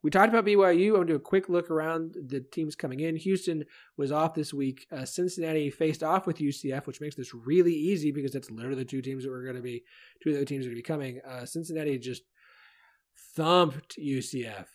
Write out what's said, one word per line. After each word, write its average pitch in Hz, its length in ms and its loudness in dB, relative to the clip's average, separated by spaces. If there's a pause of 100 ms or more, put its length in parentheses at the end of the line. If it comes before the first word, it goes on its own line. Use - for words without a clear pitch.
We 151 100 0
talked 196 180 8
about 226 160 4
B 208 100 4
Y 190 160 8
U. 190 220 6
I'm 190 80 6
gonna 165 120 2
do - 20 4
a 143 40 0
quick 190 300 0
look 175 220 2
around 160 440 -2 (120)
the 135 120 -4
teams 151 360 -6
coming 131 240 -6
in. 160 160 -2
Houston 170 480 0 (340)
was 139 140 -2
off 160 240 0
this 151 180 -4
week. 135 380 -4
Uh, 156 120 -8
Cincinnati 160 680 -2
faced 156 320 -2
off 175 240 0
with 165 120 -2
U 143 120 0
C 135 200 -6
F, 135 140 -6
which 131 160 -12
makes 147 140 -8
this 123 180 -12
really 160 400 4
easy 156 380 0
because 135 200 -4
that's 131 200 -8
literally 123 260 -6
the 131 80 -4
two 135 160 -6
teams 131 220 -6
that 135 80 -6
were 127 120 -10
gonna 127 180 -8
be, 120 220 -8 (380)
two - 80 0
of 147 60 2
the 139 100 0
teams 135 200 -4
that 123 40 -6
are 120 40 -8
gonna 117 60 -8
be 120 40 -14
coming. 135 440 -6
Uh, 127 200 -12
Cincinnati 156 500 -4
just 120 240 -8 (1120)
thumped 160 640 2
U 139 240 -2
C 123 240 -6
F 101 300 -12